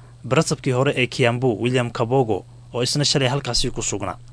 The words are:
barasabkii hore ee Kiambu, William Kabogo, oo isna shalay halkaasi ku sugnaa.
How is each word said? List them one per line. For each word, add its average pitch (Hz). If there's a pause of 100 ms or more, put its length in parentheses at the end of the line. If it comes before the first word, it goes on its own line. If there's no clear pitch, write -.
(240)
barasabkii 143
hore 135
ee 127
Kiambu, 120
William 123
Kabogo, 117 (280)
oo 120
isna 143
shalay 135
halkaasi 127
ku 117
sugnaa. 98 (180)